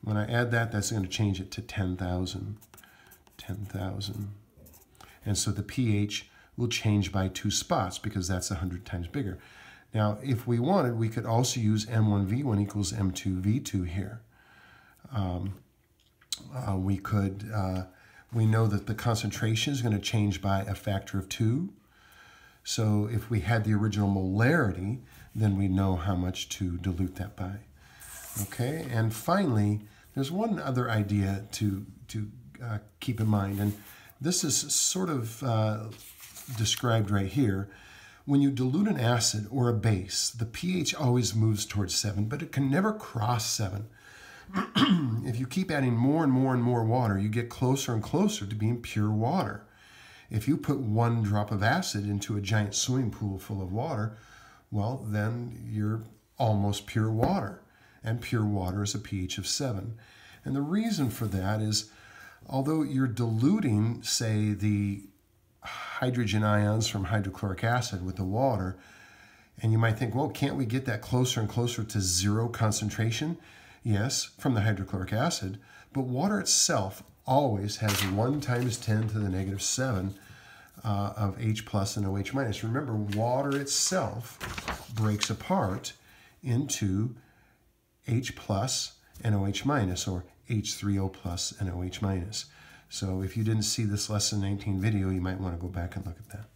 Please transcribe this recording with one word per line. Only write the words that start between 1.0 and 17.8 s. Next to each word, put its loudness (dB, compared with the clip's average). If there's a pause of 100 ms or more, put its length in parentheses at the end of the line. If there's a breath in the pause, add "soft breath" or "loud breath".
change 0
it -8
to -8
ten -2
thousand, -4 (800 loud breath)
ten -10
thousand. -6 (920 loud breath)
And 0
so 0
the -2
P 2
H -2 (300 loud breath)
will 0
change 2
by 0
two -2
spots 0
because -4
that's -2
a -2
hundred -4
times -6
bigger. -4 (560 loud breath)
Now, 2
if -2
we 2
wanted, 2
we 0
could -4
also 2
use 2
M 4
one 2
V 0
one 2
equals -2
M 0
two -2
V 2
two -2
here. -6 (920 loud breath)
Um, -2 (960)
uh, -2
we 2
could, 0
uh, 0 (500 loud breath)